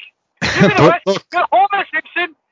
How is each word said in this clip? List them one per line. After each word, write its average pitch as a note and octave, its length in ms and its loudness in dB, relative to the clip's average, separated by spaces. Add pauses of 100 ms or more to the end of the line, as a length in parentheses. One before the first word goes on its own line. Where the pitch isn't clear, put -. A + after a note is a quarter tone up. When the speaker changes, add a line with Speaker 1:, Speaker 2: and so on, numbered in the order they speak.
(420)
Speaker 1:
<laughs> - 0 - (180)
Speaker 2:
You're F#3+ 100 6
the G4+ 80 -2
Speaker 1:
but - 40 2
Speaker 2:
worst. E4 240 2
Speaker 1:
look F#3+ 260 -4
Speaker 2:
You're F4 200 -2
Homer G4 420 0
Simpson. E4 420 -6 (160)